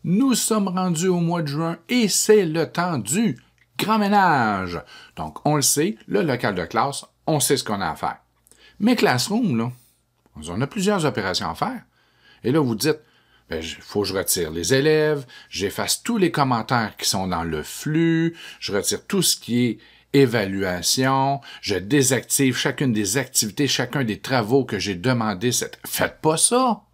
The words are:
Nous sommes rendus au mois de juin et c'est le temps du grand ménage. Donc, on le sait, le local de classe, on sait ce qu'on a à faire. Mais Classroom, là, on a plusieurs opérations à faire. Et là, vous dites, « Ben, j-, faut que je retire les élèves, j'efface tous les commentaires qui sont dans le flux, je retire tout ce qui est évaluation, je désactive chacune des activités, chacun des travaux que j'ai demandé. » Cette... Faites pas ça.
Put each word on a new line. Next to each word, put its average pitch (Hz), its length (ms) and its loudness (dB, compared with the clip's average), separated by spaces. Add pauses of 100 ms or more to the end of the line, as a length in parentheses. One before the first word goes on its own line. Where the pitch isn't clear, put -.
Nous 240 260 4
sommes 208 340 0
rendus 180 400 0
au 180 100 2
mois 170 240 0
de 147 60 -4
juin 165 300 -4 (100)
et 240 180 2
c'est 202 400 6
le 156 240 0
temps 170 260 -2
du 143 400 0 (400)
grand 220 220 0
ménage. 123 800 2 (360)
Donc, - 280 -12
on 151 120 2
le 143 60 2
sait, 175 340 2 (100)
le 196 160 0
local 139 320 0
de 87 100 -2
classe, 135 400 -2 (220)
on 151 140 2
sait 139 160 2
ce 127 80 -4
qu'on 104 160 -4
a 82 100 -2
à 76 60 -8
faire. - 220 -6 (600)
Mais 240 160 4
Classroom, 170 640 2
là, 117 140 -4 (640)
on 85 240 -8
a 143 80 0
plusieurs 196 380 0
opérations 95 440 -2
à 82 60 -8
faire. 233 260 -6 (640)
Et 120 80 2
là, 156 80 4
vous 117 160 0
dites, « 147 240 0 (500)
Ben, 82 100 -4
j-, 82 200 -10
faut - 220 -4
que 95 40 -2
je 95 80 -6
retire 87 380 -2
les 85 220 0
élèves, 151 520 2 (240)
j'efface - 540 -4
tous 233 140 -2
les 175 120 4
commentaires 120 680 0
qui - 120 -4
sont 95 180 -2
dans 87 160 -2
le 78 220 -4
flux, 165 720 0 (240)
je 92 160 -8
retire - 320 -2
tout 190 140 0
ce - 140 0
qui 120 280 0
est 110 140 -2 (340)
évaluation, 120 1300 2 (220)
je 101 120 -2
désactive 127 840 0
chacune 139 360 -2
des 107 240 -2
activités, 127 500 -2
chacun 131 380 -2
des 101 160 -4
travaux 123 440 2
que 107 140 -4
j'ai 95 160 -4
demandé. » 110 560 0
Cette... - 340 -6
Faites - 360 -2
pas 156 160 2
ça. 240 460 2 (120)